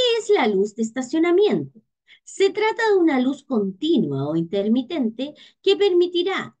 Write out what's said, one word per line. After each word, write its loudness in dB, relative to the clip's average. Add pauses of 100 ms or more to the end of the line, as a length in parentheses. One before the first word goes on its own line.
(200)
es -6
la 4
luz 0
de -2
estacionamiento? 0 (420)
Se 0
trata -2
de 4
una 2
luz -2
continua -2
o -4
intermitente -4 (280)
que 2
permitirá -2